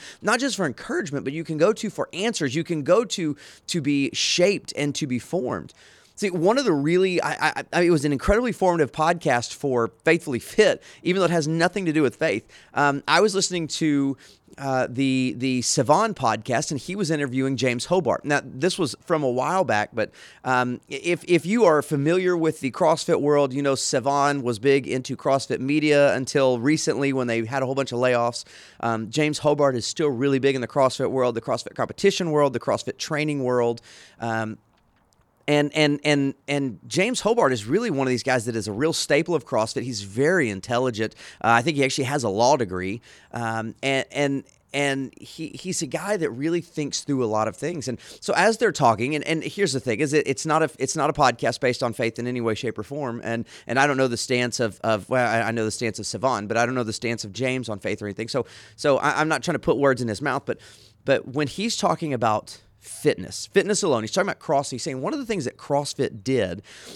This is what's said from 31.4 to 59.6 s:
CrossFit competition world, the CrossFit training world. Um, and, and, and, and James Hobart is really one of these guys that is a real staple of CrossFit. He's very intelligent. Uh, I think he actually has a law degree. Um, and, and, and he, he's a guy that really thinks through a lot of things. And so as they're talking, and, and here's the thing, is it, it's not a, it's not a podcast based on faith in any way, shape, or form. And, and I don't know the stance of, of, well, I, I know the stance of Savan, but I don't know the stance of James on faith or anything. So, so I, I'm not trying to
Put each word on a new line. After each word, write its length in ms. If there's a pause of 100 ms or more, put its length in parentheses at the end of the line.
CrossFit 320
competition 560
world, 240
the 60
CrossFit 360
training 480
world. 380 (380)
Um, 360 (920)
and, 280
and, 260
and, 320 (140)
and 400
James 320
Hobart 320
is 140
really 220
one 160
of 60
these 140
guys 220
that 100
is 100
a 60
real 200
staple 400
of 140
CrossFit. 360
He's 200
very 480
intelligent. 640 (260)
Uh, 100
I 120
think 140
he 80
actually 180
has 220
a 40
law 280
degree. 440 (300)
Um, 500
and, 300
and, 340 (300)
and 460
he, 300
he's 320
a 40
guy 300
that 140
really 300
thinks 420
through 200
a 80
lot 160
of 80
things. 320
And 140 (180)
so 180
as 220
they're 140
talking, 420
and, 80
and 220
here's 280
the 60
thing, 220
is 120
it, 140
it's 200
not 180
a, 60 (100)
it's 160
not 140
a 20
podcast 480
based 200
on 120
faith 260
in 80
any 140
way, 160
shape, 200
or 60
form. 400
And, 240 (220)
and 100
I 80
don't 120
know 100
the 80
stance 420
of, 240
of, 260
well, 200
I, 140
I 100
know 120
the 60
stance 300
of 80
Savan, 400
but 80
I 100
don't 80
know 80
the 100
stance 300
of 100
James 360
on 100
faith 240
or 40
anything. 200
So, 200 (280)
so 240
I, 220
I'm 80
not 160
trying 100
to 60